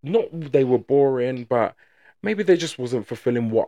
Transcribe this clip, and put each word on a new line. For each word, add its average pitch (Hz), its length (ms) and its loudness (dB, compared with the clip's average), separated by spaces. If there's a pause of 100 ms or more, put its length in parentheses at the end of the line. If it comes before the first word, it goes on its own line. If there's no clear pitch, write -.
not 196 300 -2
they 147 320 0
were 123 140 2
boring, 127 680 0
but 113 300 0 (480)
maybe 208 200 -4
they 185 140 6
just 165 220 -6
wasn't 123 280 -4
fulfilling 117 440 -2
what 110 180 0